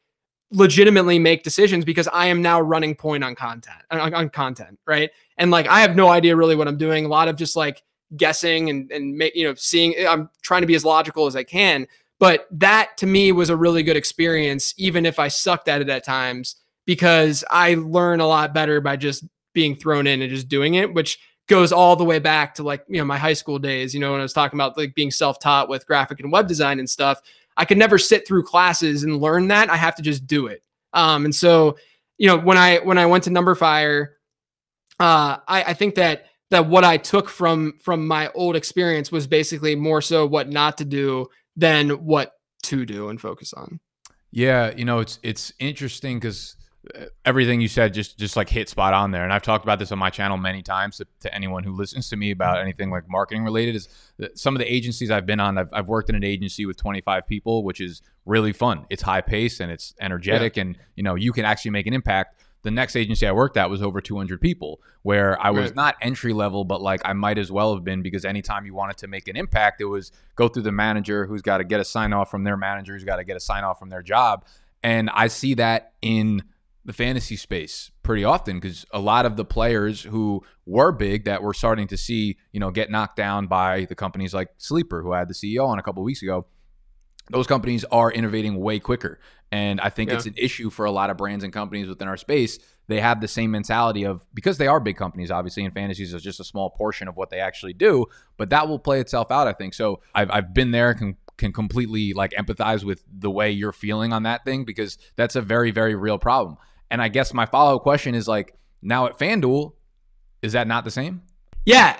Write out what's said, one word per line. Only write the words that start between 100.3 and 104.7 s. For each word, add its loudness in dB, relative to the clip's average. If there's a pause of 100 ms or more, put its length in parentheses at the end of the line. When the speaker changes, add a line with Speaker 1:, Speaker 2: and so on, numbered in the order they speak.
Speaker 2:
I've -4
been 0
there, 2
can, -6 (180)
can -4
completely, -4
like, -2
empathize -4
with -6
the -8
way 0
you're -6
feeling -4
on -4
that -4
thing, -4
because -8 (200)